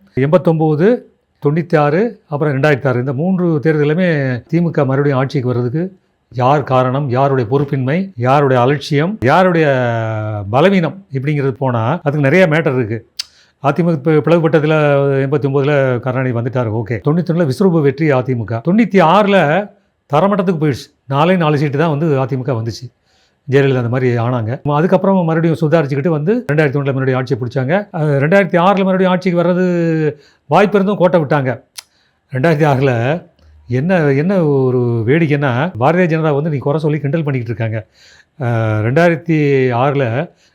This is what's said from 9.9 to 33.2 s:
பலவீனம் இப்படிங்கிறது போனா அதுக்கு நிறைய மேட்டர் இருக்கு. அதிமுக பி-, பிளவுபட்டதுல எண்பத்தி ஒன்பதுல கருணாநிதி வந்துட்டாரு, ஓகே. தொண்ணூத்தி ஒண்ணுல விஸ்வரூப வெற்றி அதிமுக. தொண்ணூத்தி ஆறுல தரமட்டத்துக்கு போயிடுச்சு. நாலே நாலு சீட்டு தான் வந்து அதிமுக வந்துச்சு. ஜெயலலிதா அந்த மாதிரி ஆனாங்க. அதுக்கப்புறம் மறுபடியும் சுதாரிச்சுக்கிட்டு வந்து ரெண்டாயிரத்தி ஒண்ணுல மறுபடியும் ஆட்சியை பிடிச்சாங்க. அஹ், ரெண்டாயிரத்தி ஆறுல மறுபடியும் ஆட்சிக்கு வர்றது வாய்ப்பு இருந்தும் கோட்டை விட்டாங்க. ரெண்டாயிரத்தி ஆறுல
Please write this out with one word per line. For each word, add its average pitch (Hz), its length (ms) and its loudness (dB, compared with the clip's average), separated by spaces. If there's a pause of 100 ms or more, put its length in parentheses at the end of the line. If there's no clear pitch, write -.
பலவீனம் 165 600 0
இப்படிங்கிறது 139 380 -2
போனா 123 400 -2
அதுக்கு 156 300 -2
நிறைய 175 260 4
மேட்டர் 156 280 0
இருக்கு. 113 320 -4 (560)
அதிமுக 160 340 0
பி-, 151 260 0
பிளவுபட்டதுல 160 520 2 (460)
எண்பத்தி 139 260 -2
ஒன்பதுல 135 540 0
கருணாநிதி 127 380 -2
வந்துட்டாரு, 117 340 -2
ஓகே. 110 360 -4
தொண்ணூத்தி 165 240 0
ஒண்ணுல 160 180 0
விஸ்வரூப 165 300 2
வெற்றி 143 320 0
அதிமுக. 117 480 -2 (100)
தொண்ணூத்தி 196 340 2
ஆறுல 190 600 2 (460)
தரமட்டத்துக்கு 190 480 0
போயிடுச்சு. 143 280 -2 (180)
நாலே 160 300 2
நாலு 151 220 2
சீட்டு 139 200 -2
தான் 151 200 0
வந்து 147 200 0
அதிமுக 127 320 -4
வந்துச்சு. 113 360 -6 (640)
ஜெயலலிதா 135 260 4
அந்த 120 120 -2
மாதிரி 123 280 0
ஆனாங்க. 120 540 -4
அதுக்கப்புறம் 185 540 2
மறுபடியும் 165 360 0
சுதாரிச்சுக்கிட்டு 151 480 0
வந்து 170 440 -2
ரெண்டாயிரத்தி 147 240 0
ஒண்ணுல 139 180 -2
மறுபடியும் 131 260 0
ஆட்சியை 127 220 -4
பிடிச்சாங்க. 135 500 -2
அஹ், 151 260 -2
ரெண்டாயிரத்தி 170 400 2
ஆறுல 190 260 2
மறுபடியும் 185 280 2
ஆட்சிக்கு 180 300 0
வர்றது 180 220 0 (840)
வாய்ப்பு 185 280 2
இருந்தும் 196 220 0
கோட்டை 175 240 2
விட்டாங்க. 131 420 -2 (720)
ரெண்டாயிரத்தி 151 340 2
ஆறுல 135 560 0 (460)